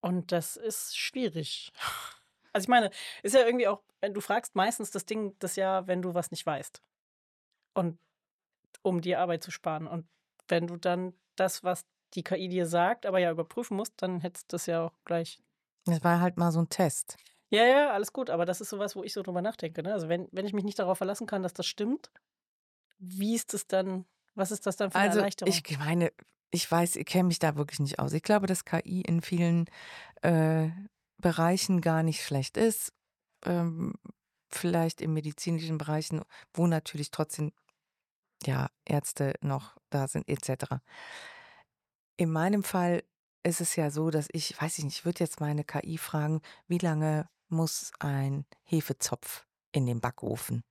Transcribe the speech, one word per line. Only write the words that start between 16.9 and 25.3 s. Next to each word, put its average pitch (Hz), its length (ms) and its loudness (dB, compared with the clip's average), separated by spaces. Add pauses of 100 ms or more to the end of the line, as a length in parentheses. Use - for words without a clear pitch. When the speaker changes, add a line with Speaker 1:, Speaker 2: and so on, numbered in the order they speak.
Speaker 1:
Ja, 214 140 6
ja, 269 280 8
alles 202 200 -2
gut, 262 180 -4
aber 170 140 2
das 175 160 -2
ist 214 80 -10
sowas, 202 260 -4
wo 190 100 -8
ich 214 100 -8
so 202 80 -4
drüber 180 180 -2
nachdenke, 170 420 -4
ne? 190 120 -2
Also 165 140 -2
wenn, 175 240 0
wenn 190 120 -4
ich 202 80 -2
mich 202 120 0
nicht 202 140 -4
darauf 185 200 2
verlassen 202 280 -4
kann, 196 160 -2
dass 180 120 -4
das - 120 -4
stimmt, 240 440 -4 (880)
wie 190 360 -2
ist - 200 -4
das 196 140 -4
dann, 190 380 0 (280)
was 196 180 -2
ist - 140 -6
das 190 100 -2
dann 196 160 -2
für - 80 2
eine 202 80 6
Speaker 2:
Also, - 0 -
Speaker 1:
Erleichterung? 196 580 2